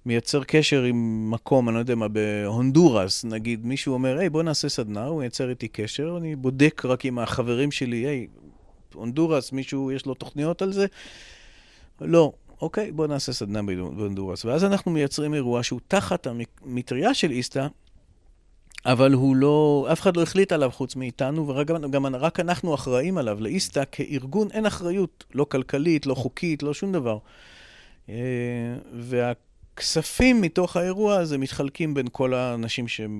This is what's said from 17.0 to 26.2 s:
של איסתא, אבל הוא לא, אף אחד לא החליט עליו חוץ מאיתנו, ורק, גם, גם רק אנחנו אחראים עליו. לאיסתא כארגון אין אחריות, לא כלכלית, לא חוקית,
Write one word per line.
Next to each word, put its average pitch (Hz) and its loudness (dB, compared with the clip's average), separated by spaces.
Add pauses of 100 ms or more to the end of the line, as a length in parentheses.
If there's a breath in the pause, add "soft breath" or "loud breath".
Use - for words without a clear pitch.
של 185 0
איסתא, 127 -4 (1160)
אבל 127 6
הוא 131 4
לא, 147 4
אף 165 0
אחד 180 2
לא 170 2
החליט 185 2
עליו 143 2
חוץ 127 -6
מאיתנו, 135 -2
ורק, 143 -2
גם, 156 -2
גם 139 2
רק 135 0
אנחנו 170 0
אחראים 135 0
עליו. 107 -2
לאיסתא 143 -2 (100)
כארגון 143 -2
אין 220 -2
אחריות, 185 -2 (100)
לא 135 2
כלכלית, 143 0
לא 131 0
חוקית, 139 -4